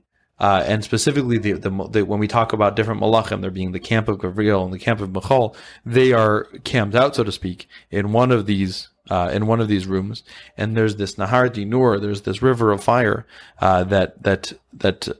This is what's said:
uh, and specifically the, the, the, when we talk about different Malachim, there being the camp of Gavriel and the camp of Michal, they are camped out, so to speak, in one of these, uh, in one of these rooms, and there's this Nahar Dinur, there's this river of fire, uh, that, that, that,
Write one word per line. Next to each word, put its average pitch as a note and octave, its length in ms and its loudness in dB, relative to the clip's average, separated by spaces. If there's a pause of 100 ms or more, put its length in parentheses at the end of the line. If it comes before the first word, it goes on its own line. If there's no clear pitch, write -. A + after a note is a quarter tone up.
(380)
uh, G2 300 2
and A2 160 0
specifically B2 560 0
the, G2+ 140 0
the, F#2+ 360 -4
the, G#2 160 2
when G2+ 140 -2
we G#2+ 80 0
talk A2+ 260 0
about G#2 220 2
different A2 260 -2
Malachim, A2 400 0
there F#2+ 80 -6
being F#2 220 -6
the F#2 80 -8
camp A2 280 -2
of G2+ 120 -2
Gavriel G2 440 0
and F#2 80 -6
the F#2 60 -8
camp A2 240 -2
of F#2+ 100 -6
Michal, A2 440 0 (280)
they B2 300 4
are G#2+ 300 2 (200)
camped G#2 300 -2
out, C3+ 220 2
so B2 80 0
to G2+ 80 -2
speak, - 360 -10 (220)
in G2+ 220 -2
one B2 200 4
of G#2+ 140 2
these, G2 440 -2 (180)
uh, F2+ 240 0
in G2+ 140 -2
one A2+ 160 2
of A2 60 0
these G2 180 0
rooms, F#2+ 380 -4 (340)
and A2 180 -4
there's A2 200 2
this G2+ 200 -6
Nahar B2 320 2
Dinur, A2 540 0
there's G2+ 220 -6
this G2+ 180 -4
river A#2+ 300 4
of G2 120 0
fire, A2 420 2 (360)
uh, F#2 220 4
that, F#2+ 400 0
that, G2 300 -2 (200)
that, - 340 -2 (120)